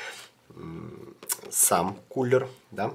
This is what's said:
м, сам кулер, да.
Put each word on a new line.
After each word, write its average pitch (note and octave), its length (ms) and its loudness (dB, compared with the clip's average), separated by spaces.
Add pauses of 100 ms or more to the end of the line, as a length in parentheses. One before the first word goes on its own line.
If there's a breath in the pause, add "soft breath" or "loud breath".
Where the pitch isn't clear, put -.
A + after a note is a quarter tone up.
(560 loud breath)
м, E2 600 -12 (360)
сам F#2+ 440 4 (140)
кулер, B2+ 400 4 (220)
да. G2+ 240 -2